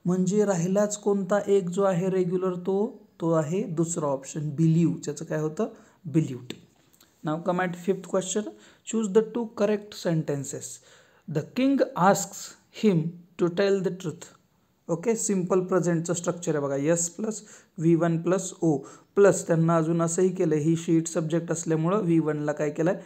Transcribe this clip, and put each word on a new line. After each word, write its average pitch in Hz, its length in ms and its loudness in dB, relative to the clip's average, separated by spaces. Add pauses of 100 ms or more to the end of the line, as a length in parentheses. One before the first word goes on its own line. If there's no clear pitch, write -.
म्हणजे 180 400 2
राहिलाच 196 540 0
कोणता 202 480 0
एक 196 220 2
जो 190 140 0
आहे 190 280 2
रेग्युलर, 180 440 0
तो, 196 520 -2 (140)
तो 165 100 0
आहे 160 320 0
दुसरा 165 440 -2
ऑप्शन 147 440 -4
बिलीव्ह, 160 440 4 (100)
ज्याचं 147 200 -8
काय 156 160 -4
होतं, 160 280 -4 (360)
बिलीव्ड. 131 480 -2 (760)
Now 156 100 -2
come 180 220 -2
at 180 120 -2 (160)
fifth 180 260 -2
question. 190 280 -2 (520)
Choose 220 200 -2
the 220 80 6
two 226 240 -4 (120)
correct 208 500 -2
sentences. 143 580 -4 (680)
The 151 280 -4
king 269 180 2 (320)
asks - 300 0 (440)
him 190 140 6 (440)
to 170 180 0
tell 196 180 2
the 180 160 -2
truth. - 420 -12 (560)
ओके, 190 260 -2
सिंपल 190 440 0
प्रेझेंटचं 175 540 0
स्ट्रक्चर 170 400 -4
आहे 143 100 -2
बघा, 139 120 -2
एस 151 340 0
प्लस 214 320 -6 (360)
व्ही 165 160 4
वन 165 280 2
प्लस 180 300 -2 (100)
ओ 156 160 2 (360)
प्लस 185 320 6
त्यांना 165 300 4
अजून 165 260 2
असंही 180 320 2
केलं, 170 200 2
ही 156 220 2
शीट 165 320 0
सब्जेक्ट 170 420 -2
असल्यामुळं 160 500 0
व्ही 170 180 2
वनला 151 340 0
काय 147 180 -2
केलं, 160 240 0 (120)